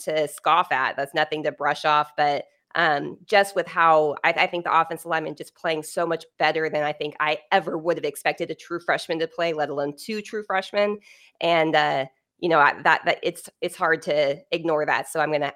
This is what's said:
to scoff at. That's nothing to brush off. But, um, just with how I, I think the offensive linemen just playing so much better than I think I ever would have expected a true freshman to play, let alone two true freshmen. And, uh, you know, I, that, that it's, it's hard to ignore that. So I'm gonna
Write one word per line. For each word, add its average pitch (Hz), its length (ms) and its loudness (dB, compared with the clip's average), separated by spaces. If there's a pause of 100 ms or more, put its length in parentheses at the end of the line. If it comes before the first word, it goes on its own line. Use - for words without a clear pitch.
to 156 240 0
scoff 160 440 0
at. 131 240 0
That's 143 180 -6
nothing 156 280 -2
to 147 100 -2
brush 143 320 -2
off. 151 320 2
But, 147 280 0 (320)
um, 151 500 0
just 202 280 2
with 170 120 -2
how 160 580 4
I, 160 60 4
I 170 160 2
think 175 180 -6
the 156 160 4
offensive 160 260 -4
linemen 160 280 -4
just - 200 -16
playing 160 280 -4
so 170 240 -4
much 165 180 -4 (140)
better 156 320 2
than 151 140 -2
I 147 80 -2
think 151 280 -8
I 151 180 0 (140)
ever 185 240 2
would 160 200 -2
have 156 80 -6
expected 151 460 -4
a 160 40 -10
true 170 260 -10
freshman 160 380 -2
to 160 100 -2
play, 170 240 -2
let 151 160 -2
alone 143 280 -4
two 214 260 -8
true 214 220 -10
freshmen. 208 540 -2 (420)
And, 165 340 4
uh, 147 320 2 (320)
you 180 100 -2
know, 160 120 6
I, 143 220 6
that, 160 220 4
that 170 180 0
it's, - 280 -6 (100)
it's 175 160 -6
hard 160 260 0
to 147 380 0 (120)
ignore 156 340 0
that. 139 220 0
So 160 120 -2
I'm 151 120 0
gonna 143 240 0